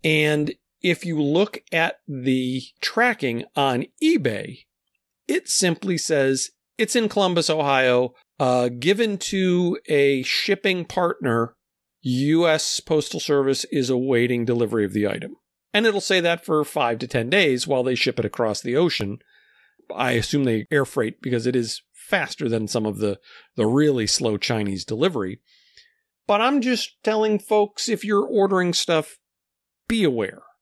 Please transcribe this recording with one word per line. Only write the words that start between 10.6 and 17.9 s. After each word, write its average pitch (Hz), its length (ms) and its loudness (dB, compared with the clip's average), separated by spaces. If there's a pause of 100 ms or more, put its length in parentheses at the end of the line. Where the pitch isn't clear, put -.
partner. 120 680 -2 (480)
U 143 440 2
S 156 320 0
Postal 156 400 -2
Service 135 540 0
is 131 180 0
awaiting 123 540 0
delivery 117 400 0
of 98 80 -4
the 104 160 0
item." - 260 -8 (400)
And 214 100 2
it'll 202 160 2
say 185 200 0
that 170 240 0
for 151 200 2
five 117 360 -2
to 139 80 -8
ten 117 200 -2
days 151 380 2
while 135 160 0
they 127 140 0